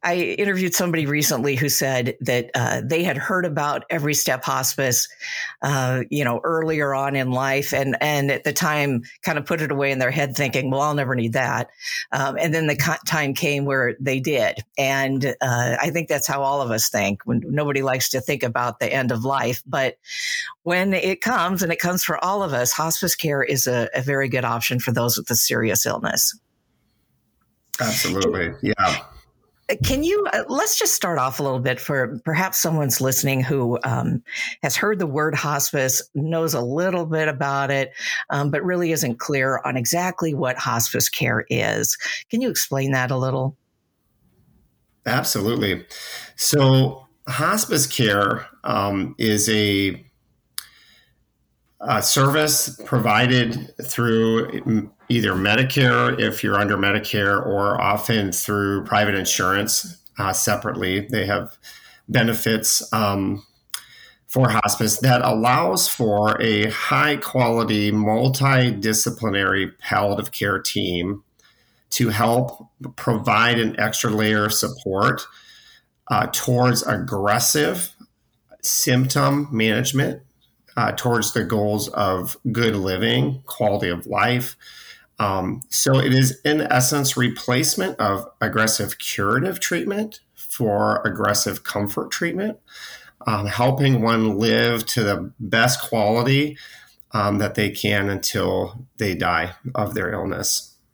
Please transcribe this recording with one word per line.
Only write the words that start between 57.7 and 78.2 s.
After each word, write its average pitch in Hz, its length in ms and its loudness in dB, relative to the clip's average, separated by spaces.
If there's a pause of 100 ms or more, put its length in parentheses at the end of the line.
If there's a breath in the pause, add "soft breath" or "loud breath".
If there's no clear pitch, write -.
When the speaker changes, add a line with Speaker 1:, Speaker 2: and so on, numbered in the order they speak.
Speaker 2:
often 101 520 0
through 101 540 0
private 104 280 2
insurance, 95 880 0 (160)
uh, 98 140 0
separately. 98 640 0
They 104 280 -2
have 98 300 -4 (520 loud breath)
benefits, 113 840 0
um, 101 540 0 (800 loud breath)
for 127 240 2
hospice 107 500 0
that 123 220 4
allows 127 640 2
for 107 560 2
a 107 280 2
high-quality, 117 1200 2
multidisciplinary 110 1900 2
palliative 101 540 -2
care 98 260 -2
team 95 640 -2 (680 soft breath)
to 123 180 2
help 117 600 0 (280)
provide 113 640 2
an 107 180 0
extra 107 320 0
layer 107 360 2
of 107 80 0
support, - 680 0 (840 loud breath)
uh, 107 240 2
towards 123 500 2
aggressive 117 1080 0 (680)